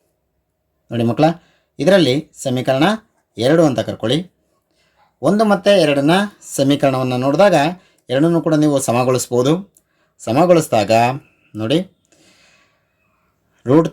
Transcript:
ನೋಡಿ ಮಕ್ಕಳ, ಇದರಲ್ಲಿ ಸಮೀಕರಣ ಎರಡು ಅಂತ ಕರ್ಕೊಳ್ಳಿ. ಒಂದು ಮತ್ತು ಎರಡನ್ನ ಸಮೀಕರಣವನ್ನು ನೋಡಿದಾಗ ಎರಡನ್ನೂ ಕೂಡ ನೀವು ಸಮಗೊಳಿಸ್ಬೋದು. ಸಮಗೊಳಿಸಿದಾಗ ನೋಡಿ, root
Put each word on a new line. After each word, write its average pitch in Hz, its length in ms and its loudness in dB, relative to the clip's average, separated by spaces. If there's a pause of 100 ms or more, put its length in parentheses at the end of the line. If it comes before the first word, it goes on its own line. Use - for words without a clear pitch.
(920)
ನೋಡಿ 117 220 -2
ಮಕ್ಕಳ, 151 140 2 (560)
ಇದರಲ್ಲಿ 156 340 2 (280)
ಸಮೀಕರಣ 131 400 -2 (640)
ಎರಡು 165 240 4
ಅಂತ 113 180 -4
ಕರ್ಕೊಳ್ಳಿ. 113 320 -4 (1080)
ಒಂದು 208 160 2 (100)
ಮತ್ತು 202 180 0 (120)
ಎರಡನ್ನ 143 300 0 (440)
ಸಮೀಕರಣವನ್ನು 131 680 0
ನೋಡಿದಾಗ 165 320 2 (560)
ಎರಡನ್ನೂ 165 340 0
ಕೂಡ 160 160 0
ನೀವು 151 140 0 (100)
ಸಮಗೊಳಿಸ್ಬೋದು. 123 680 0 (760)
ಸಮಗೊಳಿಸಿದಾಗ 131 680 2 (680)
ನೋಡಿ, 117 180 -2 (1900)
root 160 240 4